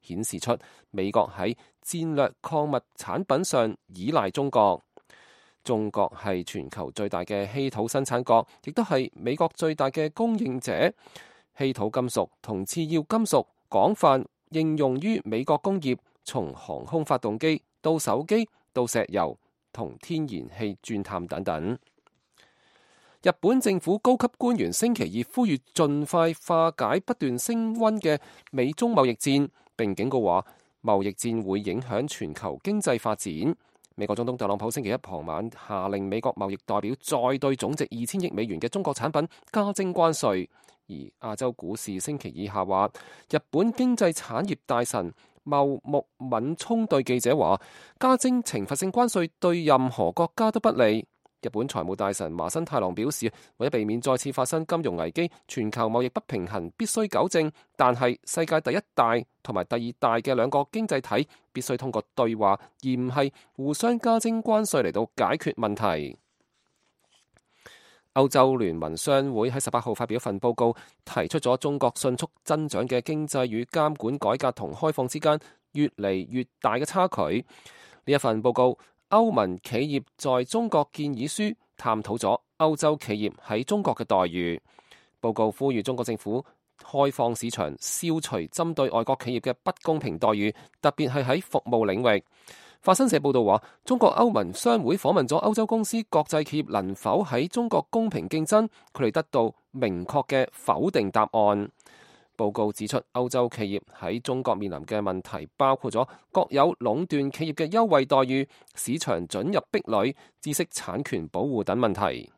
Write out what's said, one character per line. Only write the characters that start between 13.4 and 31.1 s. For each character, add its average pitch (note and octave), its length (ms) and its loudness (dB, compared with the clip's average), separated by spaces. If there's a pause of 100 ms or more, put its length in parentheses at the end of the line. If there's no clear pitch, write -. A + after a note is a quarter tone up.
廣 B2+ 240 4
泛 C3+ 300 4 (260)
應 D#3+ 260 0
用 C3+ 220 2
於 G#3+ 260 -2
美 A2 180 -2
國 D3+ 140 0
工 G3 240 0
業， C3 160 0 (280)
從 F2 280 -4
航 - 320 -10
空 D#3+ 180 -2
發 D3 140 2
動 A2 220 -2
機 D#3 240 0 (180)
到 D#3+ 180 2
手 B2 300 0
機 A3 180 2 (280)
到 B2 120 2
石 A2+ 220 0
油 E2 260 0 (380)
同 F#2 260 -8
天 E3+ 280 -6
然 - 20 -8
氣 G2 540 -8
鑽 G2+ 200 -4
探 F2+ 240 -6
等 D#2 160 -6
等。 F#2 360 -2 (1400)
日 F3+ 180 4
本 A#3 180 6
政 G3 220 2
府 G3 180 0
高 B3 160 4
級 B3 120 2 (100)
官 B3 180 2
員 G#2 160 0
星 A3+ 240 2
期 - 100 -2
二 G2+ 300 -4
呼 B3 120 2
籲 D3+ 120 2 (140)
盡 D3 320 2
快 E3 300 2 (120)
化 E3 300 4
解 B2+ 240 2
不 - 140 -4
斷 B2 240 -2
升 A3+ 400 -2
溫 A3 200 2
嘅 D3+ 200 2 (320)
美 C3+ 220 0
中 A#3 220 0
貿 C#3 120 6
易 A#2+ 80 0
戰， C#3 340 2 (260)
並 G#2 200 0
警 G#2 160 -2
告 C3+ 100 2
話 F#2+ 240 4 (380)
貿 G#2 200 2
易 G2+ 100 -2